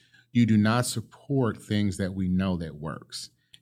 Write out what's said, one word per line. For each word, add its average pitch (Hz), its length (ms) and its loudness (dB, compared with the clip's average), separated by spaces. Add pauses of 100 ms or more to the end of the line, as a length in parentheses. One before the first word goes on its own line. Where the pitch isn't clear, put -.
(320)
you 120 140 4
do 110 120 4
not 113 280 4
support - 760 -4
things 104 360 0
that 92 160 -4
we 95 160 -2
know 92 280 0
that 80 180 -8
works. - 540 -12 (320)